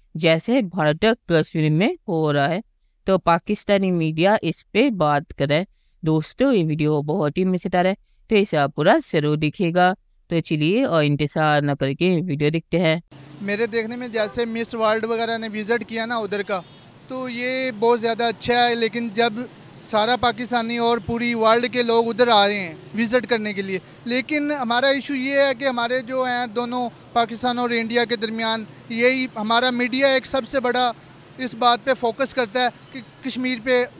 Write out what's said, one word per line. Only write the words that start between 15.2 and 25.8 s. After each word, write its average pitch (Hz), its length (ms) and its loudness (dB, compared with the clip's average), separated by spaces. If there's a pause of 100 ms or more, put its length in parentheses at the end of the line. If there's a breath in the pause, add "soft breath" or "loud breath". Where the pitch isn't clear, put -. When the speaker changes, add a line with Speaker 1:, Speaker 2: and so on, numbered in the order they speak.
Speaker 2:
ने 220 100 -8
visit 214 360 -2
किया 226 220 -4
ना 240 120 -4
उधर 202 240 -4
का, 196 160 -4 (500 loud breath)
तो 254 200 -8
ये 254 420 -2
बहुत 233 300 2
ज़्यादा 233 280 0
अच्छा 240 260 -2
है, 240 200 4
लेकिन 233 420 -2
जब 233 320 0 (420)
सारा 220 260 2
पाकिस्तानी 240 600 -2
और 233 220 2
पूरी 240 340 -2
world 226 340 4
के 247 140 0
लोग 233 260 2
उधर 233 200 4
आ 208 180 6
रहे 202 120 0
हैं 165 200 -8 (160)
visit 226 320 0
करने 214 280 -2
के 196 80 -4
लिए, 190 180 -4 (260 loud breath)
लेकिन 294 460 -2
हमारा 254 380 0
issue 277 240 -2
ये 277 280 0
है 277 120 2
कि 240 100 -8
हमारे 247 360 -2